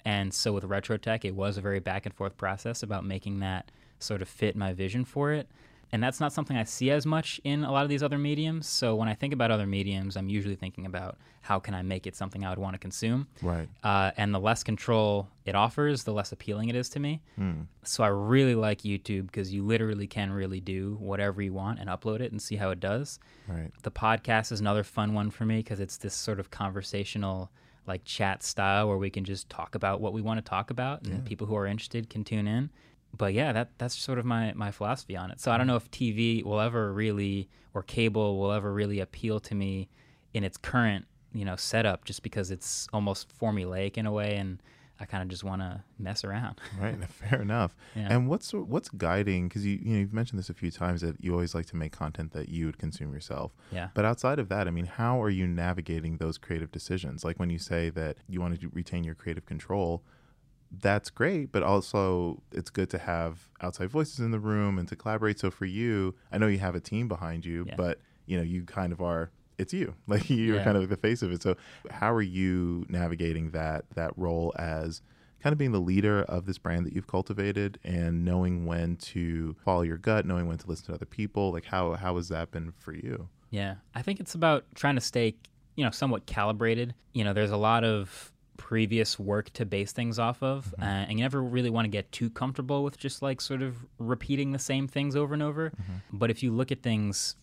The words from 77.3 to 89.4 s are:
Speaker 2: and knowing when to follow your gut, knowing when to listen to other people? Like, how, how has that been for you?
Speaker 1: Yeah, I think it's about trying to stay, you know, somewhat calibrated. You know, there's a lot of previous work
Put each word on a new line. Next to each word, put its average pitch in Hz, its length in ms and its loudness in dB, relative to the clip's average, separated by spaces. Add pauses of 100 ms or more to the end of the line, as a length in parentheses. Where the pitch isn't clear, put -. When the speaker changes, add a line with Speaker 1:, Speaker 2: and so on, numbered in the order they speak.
Speaker 2:
and 85 400 0
knowing 90 420 2
when 85 300 0
to 82 580 -4 (100)
follow 90 180 4
your 82 160 0
gut, 107 280 2
knowing 87 220 0
when 82 100 -2
to - 80 -18
listen 82 200 -6
to 80 80 -6
other 85 120 -8
people? 101 460 0
Like, 85 140 -6
how, 90 280 2
how 92 220 0
has 87 140 -2
that 82 200 -4
been 82 220 -6
for - 200 -14
you? 85 360 -8 (220)
Speaker 1:
Yeah, 98 260 -4 (180)
I 120 80 -6
think 196 160 -2
it's - 160 -8
about 160 300 4 (100)
trying 143 220 2
to 120 40 2
stay, 113 360 2 (400)
you 147 80 2
know, 117 80 4
somewhat 123 340 0
calibrated. 113 680 2 (180)
You 117 100 2
know, 101 100 4
there's 104 200 4
a 104 40 2
lot 113 280 6
of 107 480 0 (240)
previous 110 600 2
work 101 340 0